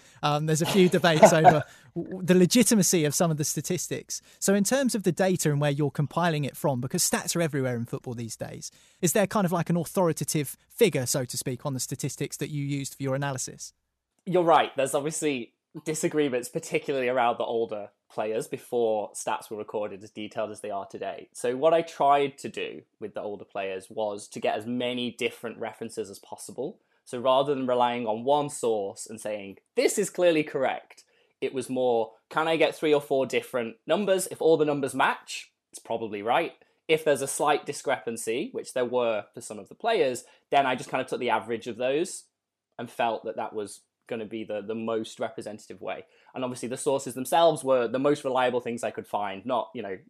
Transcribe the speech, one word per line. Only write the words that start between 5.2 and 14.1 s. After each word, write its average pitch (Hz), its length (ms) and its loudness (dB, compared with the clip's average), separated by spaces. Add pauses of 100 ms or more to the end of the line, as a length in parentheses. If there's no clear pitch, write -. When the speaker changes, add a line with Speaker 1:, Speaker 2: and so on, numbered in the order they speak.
Speaker 1:
and 143 100 2
where 147 100 2
you're 143 200 0
compiling 156 540 0
it - 120 -6
from, 135 240 0
because 139 220 -2
stats - 320 -2
are 170 80 0
everywhere 135 340 0
in 117 100 -4
football 127 280 -10
these 117 220 -10
days, - 340 -12 (300)
is 175 120 2
there 202 140 4
kind 196 180 0
of, 170 80 0
like, 170 180 0
an 170 60 2
authoritative 160 800 0 (120)
figure, 151 380 2
so 131 180 -2
to - 120 -8
speak, 127 300 -6
on 139 80 -2
the 127 60 -4
statistics - 560 -6
that 147 140 -6
you 147 140 -4
used 139 300 -4
for - 80 -12
your 135 120 -2
analysis? 139 580 -6 (540)